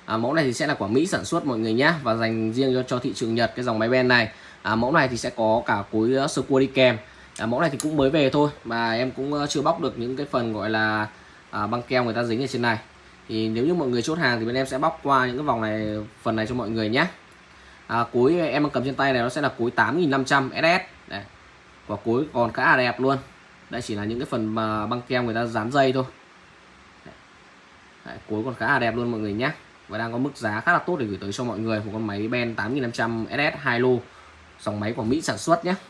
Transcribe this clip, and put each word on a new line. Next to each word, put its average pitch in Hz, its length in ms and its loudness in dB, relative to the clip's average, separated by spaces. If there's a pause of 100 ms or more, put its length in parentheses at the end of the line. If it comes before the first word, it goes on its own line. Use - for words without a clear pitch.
À, 110 120 -2
mẫu 120 160 -2
này 160 100 2
thì 127 100 2
sẽ 147 140 -2
là 147 60 0
của 107 140 -2
Mỹ 135 200 4
sản 127 180 -2
xuất 170 200 -2
mọi 120 140 -2
người 113 140 0
nhé, 143 200 4 (100)
và 113 120 2
dành 113 380 0
riêng 131 200 2
cho, 127 100 0
cho 123 160 -2
thị 117 140 -4
trường 113 220 -2
Nhật 117 200 2
cái 123 100 -6
dòng 113 140 0
máy 113 100 2
Ben 127 180 4
này. 120 240 4 (300)
À, 104 140 0
mẫu 120 160 0
này 151 160 4
thì 123 100 -4
sẽ 123 120 -6
có 113 360 2
cả 104 260 0
cối, 113 220 2
ờ, 135 140 2
sơ 143 140 -2
cua 131 180 2
đi 135 80 4
kèm. 127 300 4 (400)
À, - 80 -6
mẫu 120 160 0
này 135 80 2
thì 139 80 -4
cũng 151 200 -2
mới 135 120 6
về 143 200 4
thôi, 147 200 4 (140)
mà 117 300 -2
em 123 180 0
cũng, 135 220 -4
ờ, 147 140 -2
chưa 147 140 -2
bóc 156 200 0
được 127 180 -4
những 123 160 -4
cái 139 100 -6
phần 117 280 -2
gọi 107 160 -4
là, 110 380 0 (440)
à, 104 160 -4
băng 120 140 -4
keo 127 220 0
người 113 100 -2
ta 117 100 0
dính 117 200 -2
ở 131 40 -2
trên 120 140 -4
này. 117 160 2 (500)
Thì 110 220 -2
nếu 117 160 0
như 175 80 2
mọi 160 140 0
người 123 140 0
chốt 156 160 -2
hàng 123 220 2
thì 110 60 -2
bên 120 100 -2
em 135 100 0
sẽ 131 120 -4
bóc 160 260 0
qua 127 240 2
những 123 100 -4
cái 151 80 -4
vòng 120 160 0
này, 107 240 -2 (360)
phần 113 140 -2
này 110 120 0
cho 123 80 -4
mọi 113 140 -4
người 110 200 0
nhé. 139 160 2 (840)
À, 117 260 0
cối 139 260 4
em 147 240 0
đang 143 60 0
cầm 139 160 -2
trên 135 100 -4
tay 135 180 2
này 123 80 2
nó 120 80 0
sẽ 147 120 -4
là 139 160 0
cối 120 140 0
tám 120 280 2
nghìn 170 100 2
năm 135 160 2
trăm 135 240 2
S 107 140 -2
S. - 460 0
Đây. 101 120 -8 (680)
Quả 104 180 -4
cối 123 280 2
còn 117 200 0
khá 131 100 -2
là 147 140 6
đẹp 123 220 0
luôn. 135 180 2 (520)
Đây 123 120 -6
chỉ 113 140 -6
là 104 100 -4
những 117 140 -4
cái 147 100 -6
phần 110 260 -2
mà 107 320 -2
băng 123 140 -4
keo 123 220 0
người 113 120 -2
ta 117 100 0
dán 113 260 -2
dây 135 220 4
thôi. 131 100 0 (2000)
Đấy, - 120 -14 (120)
cối 107 160 -2
còn 127 100 -6
khá - 120 -2
là 139 120 4
đẹp 113 160 0
luôn 120 160 0
mọi 110 80 -2
người 107 140 -2
nhé. 131 180 0 (360)
Và 110 100 -8
đang 113 140 -4
có 120 60 -6
mức 131 180 -2
giá 107 240 -2
khá 170 140 2
là 160 60 4
tốt 175 200 -2
để 120 60 -2
gửi 98 160 -4
tới 98 120 -6
cho 127 100 -4
mọi 110 160 -4
người. 110 200 -2
Một 104 140 -6
con 113 140 -4
máy 104 200 -4
Ben 120 280 -2
tám 107 180 -4
nghìn 143 80 0
năm 120 100 -2
trăm 113 380 -2
S - 40 -8
S 147 260 -2
hai 123 200 0
lô. 127 200 4 (600)
Dòng 104 180 -4
máy 107 140 -2
của 107 100 -6
Mỹ 135 180 0
sản 107 160 -4
xuất 165 280 0
nhé. 180 100 -2 (140)